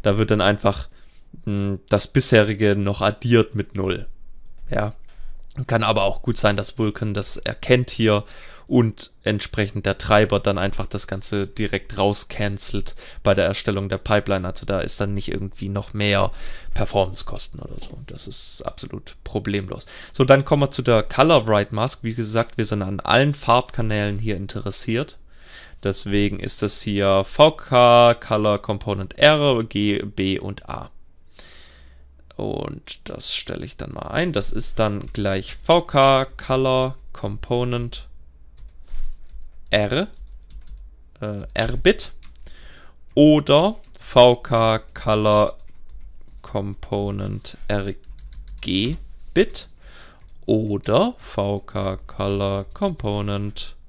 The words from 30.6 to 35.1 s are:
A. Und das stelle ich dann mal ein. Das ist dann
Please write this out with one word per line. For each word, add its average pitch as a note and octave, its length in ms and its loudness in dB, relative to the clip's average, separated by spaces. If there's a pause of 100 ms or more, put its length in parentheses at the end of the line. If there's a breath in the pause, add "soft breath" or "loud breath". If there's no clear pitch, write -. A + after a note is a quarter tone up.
A. - 240 -10 (1400 loud breath)
Und - 720 -8
das - 320 -6
stelle - 280 -8
ich - 120 -14
dann - 160 -12
mal - 160 -10
ein. E3+ 240 -2
Das G#2 180 0
ist - 280 -2
dann G#2 220 0 (120)